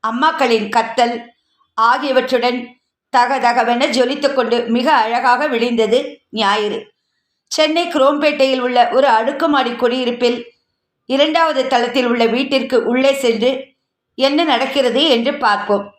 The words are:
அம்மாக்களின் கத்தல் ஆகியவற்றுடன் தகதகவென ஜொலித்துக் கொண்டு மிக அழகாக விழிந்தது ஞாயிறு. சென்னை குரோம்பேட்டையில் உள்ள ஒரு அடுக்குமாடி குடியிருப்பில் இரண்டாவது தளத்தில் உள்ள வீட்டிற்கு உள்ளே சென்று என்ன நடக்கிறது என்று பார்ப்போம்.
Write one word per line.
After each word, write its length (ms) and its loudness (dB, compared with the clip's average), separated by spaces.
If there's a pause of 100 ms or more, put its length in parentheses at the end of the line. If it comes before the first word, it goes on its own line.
அம்மாக்களின் 600 0
கத்தல் 560 -2 (480)
ஆகியவற்றுடன் 1000 0 (420)
தகதகவென 720 2
ஜொலித்துக் 440 0
கொண்டு 340 0
மிக 260 2
அழகாக 540 2
விழிந்தது 720 0 (120)
ஞாயிறு. 640 -2 (540)
சென்னை 400 0
குரோம்பேட்டையில் 720 0
உள்ள 300 2
ஒரு 180 2
அடுக்குமாடி 680 0
குடியிருப்பில் 760 -2 (540)
இரண்டாவது 640 0
தளத்தில் 380 0
உள்ள 200 0
வீட்டிற்கு 600 0
உள்ளே 280 2
சென்று 520 0 (500)
என்ன 280 0
நடக்கிறது 680 0
என்று 280 0
பார்ப்போம். 600 -2